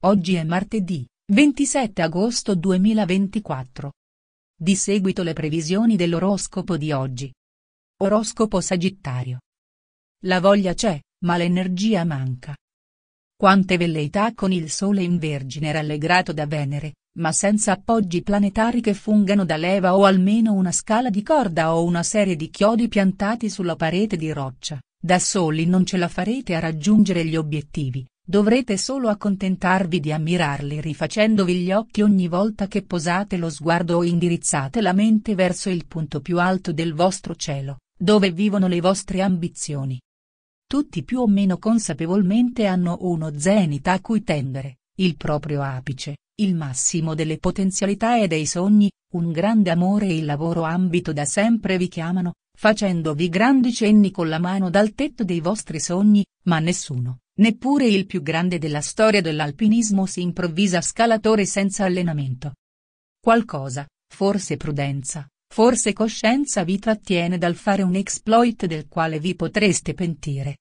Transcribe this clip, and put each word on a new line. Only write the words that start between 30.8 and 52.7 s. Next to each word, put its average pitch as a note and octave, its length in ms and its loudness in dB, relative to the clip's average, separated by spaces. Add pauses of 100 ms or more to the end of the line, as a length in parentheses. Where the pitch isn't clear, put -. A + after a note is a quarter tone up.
rifacendovi F3+ 760 0
gli F3+ 160 -2
occhi G#3+ 300 0
ogni G3 260 4
volta G3 400 -2
che G3 160 -4
posate F3+ 540 -2
lo E3+ 120 -2
sguardo E3 460 0
o E3+ 80 2
indirizzate E3+ 800 0
la F#3 100 2
mente G#3+ 440 2
verso F3+ 340 0
il F3 160 -4
punto D3+ 340 -6
più E3+ 180 -4
alto F#3 360 0
del E3 200 -2
vostro F3 420 -2
cielo, C#3 420 -8 (200)
dove G3 340 4
vivono G3 360 2
le F3 140 0
vostre F#3 400 0
ambizioni. D#3 800 -4 (680)
Tutti - 360 -4
più B3+ 180 -4
o B3 60 2
meno G3 320 2
consapevolmente G#3+ 1080 0
hanno F3+ 340 0
uno D#3+ 400 -4
zenit E3 480 0
a F#3 140 0
cui A3 200 -2
tendere, C3+ 580 -6 (180)
il F3+ 180 2
proprio D3+ 460 -4
apice, C3+ 560 -8 (220)
il F#3+ 160 2
massimo D#3+ 600 -2
delle D#3 220 -2
potenzialità G3 840 0
e G#3 80 2
dei D#3 180 0
sogni, G3+ 460 4 (220)
un E3+ 180 -2
grande F#3+ 380 2
amore F#3+ 380 2
e E3+ 100 0
il D#3+ 80 -2
lavoro E3 380 -2
ambito F3 500 0
da D3 100 -2
sempre G3+ 540 0
vi F3+ 100 0
chiamano, F3 460 -4 (260)
facendovi F3+ 720 0